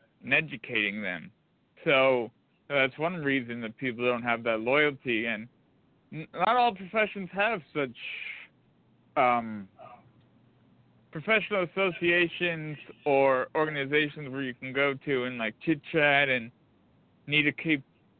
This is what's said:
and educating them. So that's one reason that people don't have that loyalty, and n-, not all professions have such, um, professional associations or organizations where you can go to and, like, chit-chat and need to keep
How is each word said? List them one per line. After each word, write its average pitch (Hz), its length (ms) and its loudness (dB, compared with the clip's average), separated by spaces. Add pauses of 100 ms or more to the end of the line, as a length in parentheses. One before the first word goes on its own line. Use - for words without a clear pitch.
(220)
and - 100 -4
educating 117 720 -2
them. 90 300 -8 (500)
So 131 480 2 (380)
that's 135 280 0
one 165 280 -4
reason 123 380 -2
that 113 140 -8
people 123 280 -4
don't 123 180 2
have 117 220 -2
that 113 160 0
loyalty, 131 640 0
and 113 220 -6 (640)
n-, 160 200 -10
not 185 240 0
all 240 160 2
professions 196 600 -4
have 202 280 -2 (140)
such, 135 220 -4 (1200)
um, 117 500 2 (1400)
professional 196 540 0
associations 170 1120 0 (260)
or 135 520 4
organizations 151 720 0
where 135 140 -6
you 127 120 -6
can 131 180 -12
go 139 220 2
to 131 300 -2
and, 127 140 -6
like, 113 220 -4
chit-chat 147 680 2
and 123 240 0 (720)
need 147 160 2
to 147 100 2
keep 147 300 -2 (380)